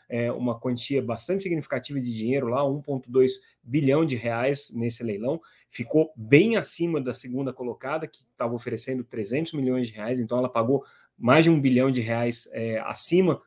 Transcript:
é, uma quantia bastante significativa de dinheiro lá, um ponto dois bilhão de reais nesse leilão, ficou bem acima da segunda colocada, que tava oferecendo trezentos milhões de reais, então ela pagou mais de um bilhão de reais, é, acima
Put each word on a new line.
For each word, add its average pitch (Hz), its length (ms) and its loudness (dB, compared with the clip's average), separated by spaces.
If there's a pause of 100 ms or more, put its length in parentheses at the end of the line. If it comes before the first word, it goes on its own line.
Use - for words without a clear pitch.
é, 120 240 -2
uma 120 260 -2
quantia 127 440 -2
bastante 120 420 -4
significativa 143 560 -4
de 120 180 -4
dinheiro 123 300 -2
lá, 131 180 0
um 139 160 -2
ponto 135 300 -6
dois 131 300 4 (200)
bilhão 143 440 2
de 139 100 -2
reais 120 580 -4
nesse 117 300 -4
leilão, 117 380 -4 (260)
ficou 156 480 0
bem 147 400 6
acima 165 460 -2
da 123 120 -4
segunda 131 380 -6
colocada, 135 560 -6
que - 160 -20 (140)
tava 120 180 -4
oferecendo 120 480 -6
trezentos 117 480 -4
milhões 127 360 0
de 107 60 -16
reais, 110 240 -4
então 120 200 -2
ela 127 100 0
pagou 123 380 0 (320)
mais 135 260 6
de 165 60 6
um 160 100 6
bilhão 131 320 4
de 127 80 -2
reais, 117 540 -2
é, 113 260 -4
acima 175 680 2